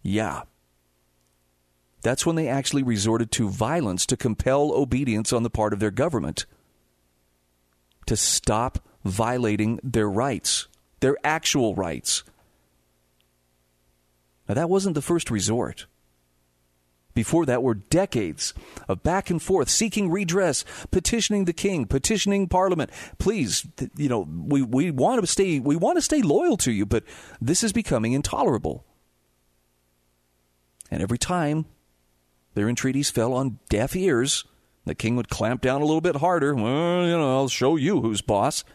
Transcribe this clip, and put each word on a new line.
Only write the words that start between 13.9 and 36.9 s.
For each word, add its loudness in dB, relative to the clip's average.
Now, -2
that 0
wasn't 2
the -2
first -2
resort. -2
Before 2
that 2
were 2
decades -2
of -4
back 0
and 0
forth, 0
seeking 0
redress, 0
petitioning 0
the 0
king, -2
petitioning 0
Parliament. 2
"Please, 0
th-, -6
you 0
know, 0
we, -2
we 0
want 2
to 0
stay, 2
we 2
want 2
to 0
stay 2
loyal 4
to 0
you, 0
but 0
this 0
is 0
becoming 0
intolerable." -2
And -4
every -2
time 0
their 0
entreaties 0
fell 0
on -2
deaf 0
ears, 0
the -4
king 0
would -4
clamp -2
down 0
a 0
little 2
bit 0
harder. 2
"Well, 0